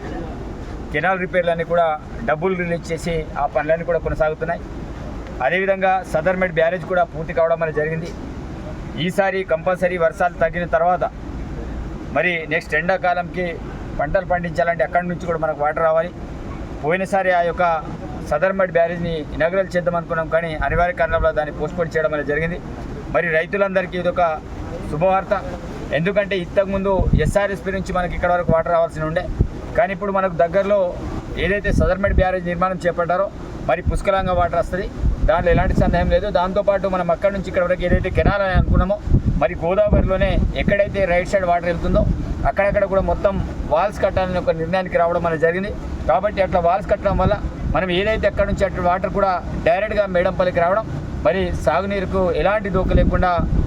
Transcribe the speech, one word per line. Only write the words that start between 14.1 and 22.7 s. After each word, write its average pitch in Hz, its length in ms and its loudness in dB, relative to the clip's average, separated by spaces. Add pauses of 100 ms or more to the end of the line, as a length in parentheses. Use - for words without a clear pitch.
పండించాలంటే 170 560 0
అక్కడి 175 240 0
నుంచి 175 180 -6
కూడా 160 140 -2
మనకు 156 200 -2
వాటర్ 156 240 0
రావాలి. 165 240 0 (720)
పోయినసారి 185 460 0 (100)
ఆ - 100 4
యొక్క 175 140 0 (680)
సదర్మెట్ 180 460 2
బ్యారేజ్ని 170 360 0 (220)
ఇనాగ్రల్ 175 400 0
చేద్దాం 170 240 0
అనుకున్నాం, 160 360 -2
కానీ 165 160 -2 (140)
అనివార్య 170 360 2
కారణాల 165 220 2
వల్ల 156 160 2
దాన్ని 147 200 -4
పోస్ట్‌పోన్ 165 340 -2
చేయడం 156 220 2
అనేది 143 180 -2
జరిగింది. 165 260 -2 (540)